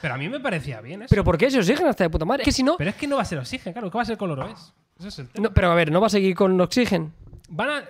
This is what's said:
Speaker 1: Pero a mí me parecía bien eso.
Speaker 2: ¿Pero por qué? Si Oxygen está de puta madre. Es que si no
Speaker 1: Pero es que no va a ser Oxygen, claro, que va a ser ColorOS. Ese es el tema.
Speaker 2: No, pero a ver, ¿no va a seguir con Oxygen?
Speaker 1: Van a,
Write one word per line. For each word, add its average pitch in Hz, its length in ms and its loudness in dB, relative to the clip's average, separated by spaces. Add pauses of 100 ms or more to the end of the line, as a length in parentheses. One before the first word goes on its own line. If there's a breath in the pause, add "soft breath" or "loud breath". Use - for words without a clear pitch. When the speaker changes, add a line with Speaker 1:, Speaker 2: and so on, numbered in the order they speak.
Speaker 1:
Pero 135 140 -6
a 131 40 -6
mí 147 100 -6
me 269 120 -8
parecía 143 400 -6
bien 160 220 -14
eso. 254 80 2
Speaker 2:
¿Pero 196 140 4
por 170 140 4
qué? 247 120 4
Si 262 80 2
Oxygen 262 300 2
está 202 160 2
de 165 60 2
puta 160 140 -2
madre. 254 180 0
Es - 40 -2
que 285 60 4
si 262 100 0
no 294 140 2
Speaker 1:
Pero 165 140 -2
es - 60 -6
que 294 100 -8
no 285 100 -2
va 247 60 2
a - 40 -4
ser 165 120 -6
Oxygen, 131 340 -10
claro, 220 180 -8
que 220 60 -6
va 240 60 0
a 214 40 -6
ser 220 100 -4
ColorOS. 196 580 -8 (240)
Ese 180 100 -16
es - 100 -16
el 127 100 -14
tema. 208 200 -2
Speaker 2:
No, 196 60 -6
pero 185 180 4
a - 20 4
ver, 165 160 4
¿no 175 100 4
va 220 60 6
a 196 40 2
seguir 190 240 2
con 185 260 4
Oxygen? 175 520 0 (380)
Speaker 1:
Van 190 180 -6
a, 294 100 -4 (120)